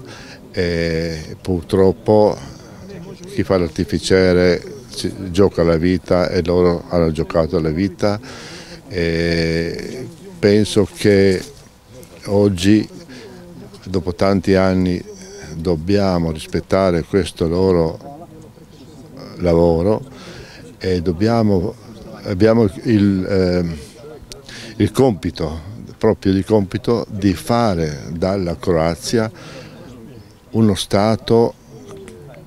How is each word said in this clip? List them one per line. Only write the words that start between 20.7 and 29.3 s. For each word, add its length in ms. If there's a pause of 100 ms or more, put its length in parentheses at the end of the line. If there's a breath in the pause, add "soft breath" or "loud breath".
e 240
dobbiamo, 720 (500)
abbiamo 460 (140)
il, 420
ehm, 520 (1000 loud breath)
il 140
compito, 680 (380)
proprio 340
il 140
compito 640
di 240
fare 800
dalla 440
Croazia 760 (1200 loud breath)